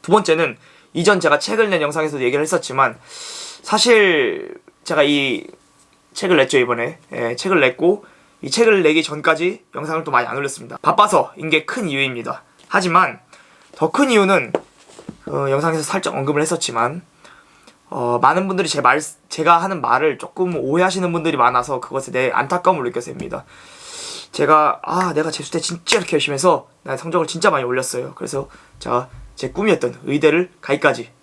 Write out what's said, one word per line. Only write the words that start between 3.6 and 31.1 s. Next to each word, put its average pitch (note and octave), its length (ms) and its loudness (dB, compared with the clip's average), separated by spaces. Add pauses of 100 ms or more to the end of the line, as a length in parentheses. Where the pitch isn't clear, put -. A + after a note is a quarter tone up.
사실 F#3 920 4 (300)
제가 D3+ 200 2
이 C#3+ 440 0 (680)
책을 F3+ 240 2
냈죠, C3+ 200 4
이번에. A#2+ 420 0 (140)
예, A#2+ 220 -4
책을 F#3 260 0
냈고 D#3+ 440 0 (360)
이 - 80 -10
책을 G#3+ 340 2
내기 D#3 180 4
전까지 D#3+ 640 -2 (120)
영상을 D#3+ 280 -6
또 D#3 80 -6
많이 A#2+ 160 2
안 - 80 -8
올렸습니다. C#3 460 -8
바빠서인 F3 680 2
게 D#3 160 0
큰 A3+ 220 -6
이유입니다. C3 560 -4 (240)
하지만 F3 520 0 (560)
더 D#3 160 0
큰 C4+ 180 2
이유는, F#3+ 420 2 (760)
어, C#3+ 220 -2
영상에서 D#3 340 0
살짝 D3 320 -4
언급을 C#3+ 260 0
했었지만, D3+ 600 -2 (880)
어, A#2+ 320 -2
많은 E3 260 2
분들이 F#3 220 -2
제 D3 100 -2
말, C3+ 220 4 (260)
제가 E3+ 300 2
하는 F3+ 240 -2
말을 C3 360 0
조금 F3+ 380 -4
오해하시는 F3 560 0
분들이 D#3+ 240 -2
많아서 B2 460 2
그것에 C3 300 -8
대해 B2+ 200 0
안타까움을 E3+ 540 0
느껴서입니다. - 580 -8 (880)
제가, D3+ 520 4
아, F3+ 300 -2
내가 D#3 180 -2
재수 D3 200 -10
때 F3 80 -2
진짜 - 380 -2
이렇게 F3+ 160 -2
열심히 D3 220 0
해서 C#3+ 340 0 (140)
난 C3+ 120 -6
성적을 E3 320 -2
진짜 F3+ 240 0
많이 C3+ 140 -2
올렸어요. B2+ 500 -4
그래서 C#3 320 -6 (320)
제가 A#2+ 300 -2 (260)
제 B2+ 160 -6
꿈이었던 F3 540 0
의대를 D3+ 460 2 (100)
가기까지 C#3 500 -2 (120)